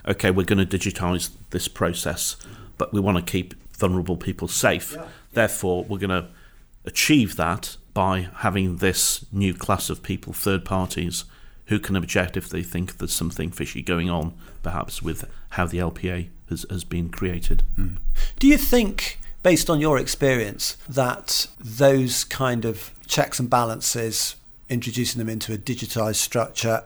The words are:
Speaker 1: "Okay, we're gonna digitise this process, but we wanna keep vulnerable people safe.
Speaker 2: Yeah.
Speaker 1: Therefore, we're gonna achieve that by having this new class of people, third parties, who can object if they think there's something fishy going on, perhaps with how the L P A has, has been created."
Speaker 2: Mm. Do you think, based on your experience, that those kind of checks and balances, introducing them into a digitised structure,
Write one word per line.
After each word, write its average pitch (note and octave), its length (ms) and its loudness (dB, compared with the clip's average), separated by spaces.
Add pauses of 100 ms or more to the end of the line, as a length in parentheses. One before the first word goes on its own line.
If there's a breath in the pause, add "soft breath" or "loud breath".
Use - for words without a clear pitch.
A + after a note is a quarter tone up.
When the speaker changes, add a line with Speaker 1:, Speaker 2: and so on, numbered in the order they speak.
Speaker 1:
"Okay, G2 240 2
we're F#2 160 4
gonna G2 200 4
digitise F2+ 640 -2 (200)
this F2+ 160 -4
process, - 720 -2 (420 loud breath)
but - 140 -2
we G#2 80 2
wanna F#2+ 220 2
keep F2 320 -4 (220)
vulnerable F2+ 400 0
people F#2+ 300 -4
safe. - 480 0
Speaker 2:
Yeah. - 120 -12 (260 loud breath)
Speaker 1:
Therefore, F#2+ 520 0
we're G2+ 140 -4
gonna F#2 300 -2 (560 soft breath)
achieve - 520 4
that F2 400 -2 (160)
by F#2 440 0
having F#2+ 400 0
this - 560 0
new G2 200 2
class - 380 -2
of F2+ 120 -6
people, F#2 300 -6
third G2 320 0
parties, F2+ 600 -2 (420 soft breath)
who G#2+ 140 2
can F#2+ 160 -2
object F2+ 400 0
if F2+ 120 -6
they F2 140 -4
think F2 360 -6
there's E2+ 140 -4
something E2 380 -4
fishy - 320 -8
going F2 280 0
on, E2+ 220 -2 (300 loud breath)
perhaps - 400 -4
with D#2+ 220 -6 (260 soft breath)
how F2+ 160 0
the F2 140 -2
L E2+ 100 0
P - 200 -6
A F2 200 -6 (180)
has, E2 220 -6
has F2+ 140 -6
been F2 240 -4
created." F2 560 4 (120)
Speaker 2:
Mm. F#2 200 2 (420 loud breath)
Do - 80 6
you C#4+ 120 10
think, - 600 2 (240 loud breath)
based F3 260 6
on D#3+ 120 4
your D3+ 180 4
experience, B2 800 0 (120)
that - 600 0 (100)
those C3 640 4
kind B2 400 -2
of A2+ 280 -6 (160)
checks - 320 0
and B2 100 0
balances, A2+ 880 0 (320)
introducing A#2+ 500 -2
them A2 100 -2
into A2 240 -6
a G#2+ 60 -4
digitised A2 580 -2
structure, - 680 0